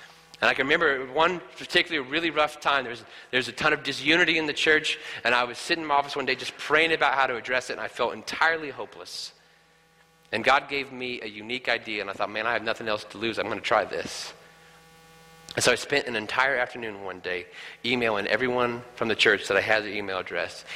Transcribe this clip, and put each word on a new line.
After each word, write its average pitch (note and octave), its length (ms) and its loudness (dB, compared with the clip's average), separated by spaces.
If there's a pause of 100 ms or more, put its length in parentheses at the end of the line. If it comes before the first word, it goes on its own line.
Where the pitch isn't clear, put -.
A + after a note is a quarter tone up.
(420)
And A2 80 6
I B2+ 60 4
can C3+ 100 2
remember C#3+ 480 2
one E3+ 280 2 (180)
particularly D3+ 500 0
really E3 220 0
rough D3 280 2
time. C#3 260 2
There A2+ 60 -6
was, A#2 120 -10 (260)
there B2+ 80 0
was B2 100 2
a A#2+ 40 -6
ton D3+ 200 2
of D3 120 0
disunity D#3+ 560 2
in D#3 80 0
the C#3+ 60 -2
church, D#3 440 4 (260)
and A#2+ 120 4
I B2 80 4
was A#2+ 160 -6
sitting E3 240 -2
in D#3 40 -6
my D3 80 4
office C#3 200 2
one C#3 100 -2
day C3 80 2
just B2+ 240 -6
praying D#3+ 340 4
about D3+ 220 2
how C3+ 140 4
to B2+ 80 -4
address B2 340 -2
it, B2+ 40 -6
and G2 80 -8
I G#2+ 60 -6
felt A#2 260 -2
entirely D#3 580 -2
hopeless. - 600 -12 (1000)
And A2 120 -2
God C#3 260 4
gave C3+ 220 -6
me B2 300 -8
a A2+ 60 -8
unique A2 420 -6
idea, A2 320 -2
and G2 80 -4
I F#2+ 40 -4
thought, G2+ 180 -4
"Man, A2 160 -2
I A#2+ 60 2
have G#2+ 100 -2
nothing A2+ 240 -4
else G#2+ 240 -2
to G2+ 80 -14
lose. A2 180 -2
I'm G2 100 -2
gonna G#2 140 -4
try G#2+ 240 2
this." - 480 -8 (1200)
And - 80 0
so B2+ 80 6
I A#2+ 40 4
spent - 320 -2
an B2 80 -4
entire B2+ 420 0
afternoon A#2 460 -6
one F#2 160 -8
day F2+ 260 -6 (400)
emailing A#2 420 2
everyone B2 540 0 (140)
from A#2 120 -2
the G#2+ 80 2
church G#2 320 4
that G2+ 80 2
I F#2 60 6
had G#2+ 220 2
their G#2 80 -8
email G2 280 -4
address. F2 460 -6 (100)